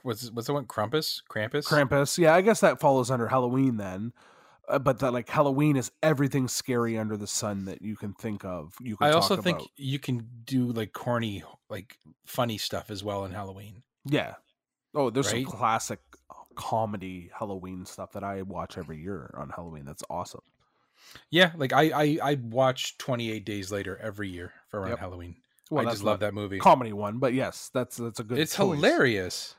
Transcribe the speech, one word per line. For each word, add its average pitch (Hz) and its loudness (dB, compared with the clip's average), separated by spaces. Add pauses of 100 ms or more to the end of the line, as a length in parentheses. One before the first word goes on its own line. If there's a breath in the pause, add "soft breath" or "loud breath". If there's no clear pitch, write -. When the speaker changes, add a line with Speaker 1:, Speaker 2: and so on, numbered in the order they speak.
Speaker 1:
what's, 117 -6
what's 117 -6
the 147 0
one? 143 -2
Krampus? 123 -2
Krampus? 110 -4
Speaker 2:
Krampus. 143 4
Yeah, 160 8
I 180 8
guess 208 6
that 151 6
follows 131 6
under 117 0
Halloween 127 4
then. 101 -6 (560 soft breath)
Uh, 139 2
but 131 2
that, 131 0
like, 123 -4
Halloween 143 4
is 127 -2 (100)
everything 139 4
scary 117 0
under 107 -2
the 104 -8
sun 101 -4
that 87 -10
you 104 -6
can 101 -8
think 107 -8
of. 90 -8
You 117 -8
can - 2
Speaker 1:
I 151 6
Speaker 2:
talk 165 6
Speaker 1:
also 196 2
think 175 0
Speaker 2:
about. - -12
Speaker 1:
you 139 -4
can 117 -2 (160)
do, 123 2
like, 110 -4
corny, 113 -2 (260)
like, 98 -12 (260)
funny 117 -2
stuff - -6
as 101 -10
well 101 -4
in 95 -8
Halloween. 98 -12 (220)
Speaker 2:
Yeah. 139 -2 (600)
Oh, 135 0
there's 110 0
Speaker 1:
Right? 120 -2
Speaker 2:
some 127 -10
classic 113 -2 (560)
comedy 95 -4
Halloween 92 -8
stuff - -14
that 98 -10
I 98 -6
watch 92 -10
every 80 -10
year 85 -10
on 71 -10
Halloween. 80 -12
That's - -14
awesome. - -10 (880 soft breath)
Speaker 1:
Yeah, 170 6
like, 135 -2
I, 156 6
I, 151 2
I 143 2
watch 127 0
twenty-eight 113 -4
Days 101 -6
Later 95 -4
every 104 -6
year 90 -10 (160)
for 107 -6
around 92 -4
Speaker 2:
Yep. - -4
Speaker 1:
Halloween. 90 -10 (340)
Speaker 2:
Well, 147 0
Speaker 1:
I 123 2
Speaker 2:
that's 117 0
Speaker 1:
just 98 -6
love 104 2
Speaker 2:
not 104 2
Speaker 1:
that 101 -4
movie. 101 -4
Speaker 2:
comedy 123 6
one, 104 -4
but 127 2
yes, 123 -4
that's, 127 -4
that's 117 -8
a 117 -6
good 117 -4
Speaker 1:
It's 160 0
Speaker 2:
choice. 196 4
Speaker 1:
hilarious. 143 2